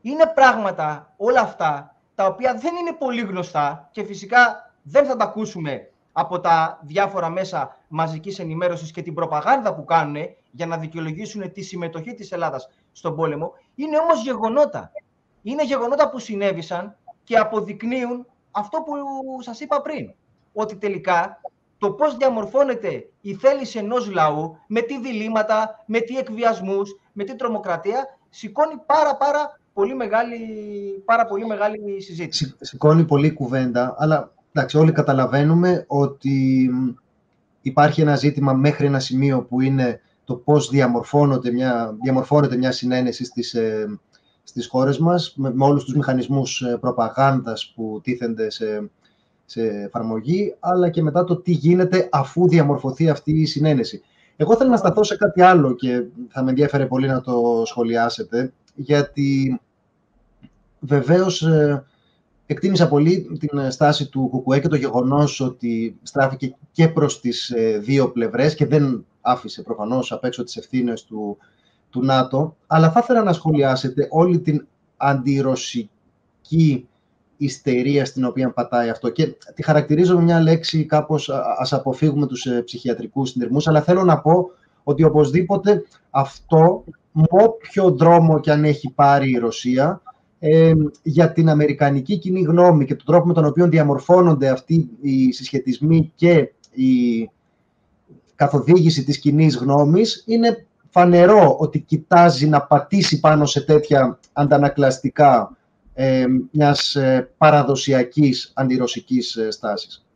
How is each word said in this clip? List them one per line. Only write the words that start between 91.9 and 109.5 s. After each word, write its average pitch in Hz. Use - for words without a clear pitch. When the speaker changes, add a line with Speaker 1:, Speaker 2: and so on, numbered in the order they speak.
Speaker 2:
κοινή 185
γνώμη 165
και 143
τον -
τρόπο 170
με 175
τον 160
οποίο 165
διαμορφώνονται 151
αυτοί 160
οι 131
συσχετισμοί 139
και 170
η 123
καθοδήγηση 147
της 139
κοινής 147
γνώμης, 147
είναι 233
φανερό 180
ότι 151
κοιτάζει 160
να 147
πατήσει 156
πάνω 151
σε 139
τέτοια 143
αντανακλαστικά, 139
ε, 131
μιας, 147
ε, 131
παραδοσιακής 139
αντιρωσικής, 127
ε, 110